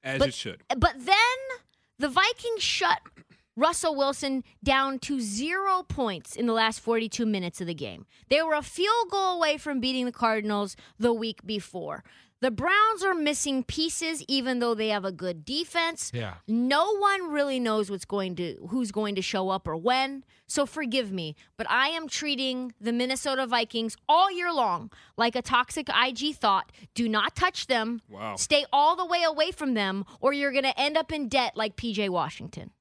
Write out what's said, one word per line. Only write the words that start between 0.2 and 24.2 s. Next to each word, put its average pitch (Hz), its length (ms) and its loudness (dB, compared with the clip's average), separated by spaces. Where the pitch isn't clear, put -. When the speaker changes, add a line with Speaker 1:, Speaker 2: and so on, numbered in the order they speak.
Speaker 1:
it - 60 -8
should. - 280 -10
Speaker 2:
but 320 200 4
then 262 180 4
the 277 120 0
Vikings 415 520 2
shut - 380 2
Russell 320 400 2
Wilson 269 480 0
down 269 380 2
to 277 220 -4
zero 349 640 0
points 214 520 -4
in 233 100 -2
the 233 60 2
last 220 300 0
forty-two 226 440 0
minutes 190 360 -2
of 175 60 -4
the 170 60 -4
game. 113 320 -10
They 294 160 4
were 320 100 0
a 294 80 2
field 415 480 0
goal 381 280 0
away 311 200 2
from 277 220 -4
beating 254 240 -2
the 247 80 -4
Cardinals 208 640 0
the 233 140 4
week 226 320 -6
before. 175 580 -8
The 254 100 2
Browns 381 500 4
are 381 140 2
missing 294 480 0
pieces, 320 640 -4
even 254 320 0
though 233 160 2
they 220 140 -2
have 202 160 0
a 196 60 -2
good 175 340 -6
defense. 330 680 -4
Speaker 3:
Yeah. 104 220 -6
Speaker 2:
No 277 500 2
one 392 340 0
really 285 300 0
knows 214 280 0
what's 196 160 -8
going 190 300 -4
to, 170 220 -6
who's 233 220 -2
going 208 240 -2
to 190 60 -2
show 190 280 -2
up 190 180 -2
or 160 100 -4
when. 262 480 0
So 285 220 0
forgive 254 440 -2
me, 165 240 -4
but 220 140 -6
I 254 160 4
am 320 200 -4
treating 254 720 -4
the 226 120 -2
Minnesota 262 560 -2
Vikings 226 480 -2
all 359 220 6